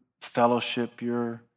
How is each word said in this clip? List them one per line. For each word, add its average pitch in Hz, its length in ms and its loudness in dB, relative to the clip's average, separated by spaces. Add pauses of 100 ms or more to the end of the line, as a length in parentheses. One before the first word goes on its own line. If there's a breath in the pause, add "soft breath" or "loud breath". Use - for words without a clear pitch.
(220)
fellowship, 120 800 0
your, 120 400 -4 (140)